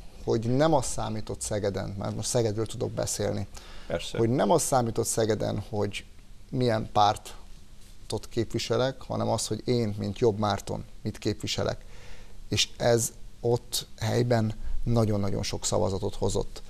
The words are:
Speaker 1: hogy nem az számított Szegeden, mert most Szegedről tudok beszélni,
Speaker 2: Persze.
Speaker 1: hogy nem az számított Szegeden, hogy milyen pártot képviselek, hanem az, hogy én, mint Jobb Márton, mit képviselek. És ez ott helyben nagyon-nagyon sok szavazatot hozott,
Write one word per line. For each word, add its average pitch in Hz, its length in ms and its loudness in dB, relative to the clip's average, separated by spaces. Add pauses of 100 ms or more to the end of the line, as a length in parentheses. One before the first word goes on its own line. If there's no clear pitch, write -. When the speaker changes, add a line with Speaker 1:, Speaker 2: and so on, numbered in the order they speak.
(240)
Speaker 1:
hogy 117 320 2
nem 156 180 6
az 131 120 4
számított 110 560 -4
Szegeden, 101 560 -2
mert 107 180 -4
most 110 120 -4
Szegedről 113 380 2
tudok 107 260 -4
beszélni, 104 560 -2 (400)
Speaker 2:
Persze. - 300 -4
Speaker 1:
hogy 113 120 4
nem 185 220 4
az 160 100 6
számított 113 460 2
Szegeden, 110 640 2
hogy 104 360 -2 (460)
milyen 120 400 0
pártot - 1400 0
képviselek, 120 720 0
hanem 110 280 -2
az, 113 180 0
hogy 110 180 -4
én, 117 320 2
mint 104 220 -2
Jobb 113 200 6
Márton, 104 440 0 (180)
mit - 160 -4
képviselek. - 680 -2 (640)
És - 280 2
ez 117 340 4 (280)
ott - 480 -2 (120)
helyben 113 540 2 (300)
nagyon-nagyon 104 600 2
sok - 220 -2
szavazatot 98 500 0
hozott, 101 540 0